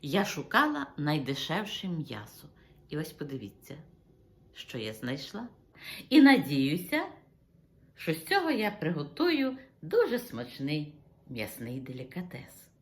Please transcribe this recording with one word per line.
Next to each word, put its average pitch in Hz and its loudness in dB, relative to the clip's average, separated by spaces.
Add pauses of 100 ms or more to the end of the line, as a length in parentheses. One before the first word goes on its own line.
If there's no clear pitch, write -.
я 170 0
шукала 277 0 (100)
найдешевше 151 -2
м'ясо. 123 -8 (420)
І 147 -6
ось 156 -6
подивіться, 135 -10 (800)
що - -12
я 110 -6
знайшла. 160 -8 (600)
І 277 10
надіюся, 165 6 (960)
що 160 -2
з - -8
цього 359 2
я 214 2
приготую 262 0 (260)
дуже 262 2
смачний 143 -4 (340)
м'ясний 120 -8
делікатес. 131 -12 (140)